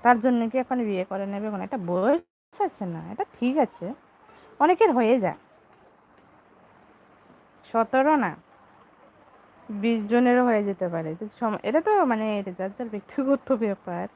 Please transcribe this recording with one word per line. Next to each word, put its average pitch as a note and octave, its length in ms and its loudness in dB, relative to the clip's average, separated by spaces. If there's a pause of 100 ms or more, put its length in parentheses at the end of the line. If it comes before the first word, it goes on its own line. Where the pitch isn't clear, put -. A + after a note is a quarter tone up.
তার A#3+ 200 6
জন্য A#3+ 280 2
কি A3+ 100 -4
এখন B3+ 260 -2
বিয়ে G3 200 -2
করে G3 220 -6
নেবে? G3+ 240 -8
কোনো G3 140 -6
একটা G#3+ 220 -8
বয়স G3+ 360 0 (320)
আছে F#4 320 -6
না, E3 140 -8 (100)
এটা A#3 220 -8
ঠিক B3+ 260 -2
আছে, - 280 -2 (720)
অনেকের F4 320 4
হয়ে A#3+ 280 4
যায়। F3 180 -4 (2250)
সতেরো C4 500 2
না, A3 140 0 (1400)
বিশ A3 400 -2
জনেরও B3 360 4
হয়ে A3 200 2
যেতে F#3+ 240 -4
পারে। E3 260 -6
তো F3 100 -12 (140)
সম-, G#3+ 240 -4
এটা B3+ 180 0
তো, G#4+ 100 -2 (140)
মানে, A3 220 0 (120)
এটা G3 140 -8
যার F#3+ 180 -6
যার A#3 180 -12
ব্যক্তিগত C4 640 -2
ব্যাপার। G3 520 -4 (120)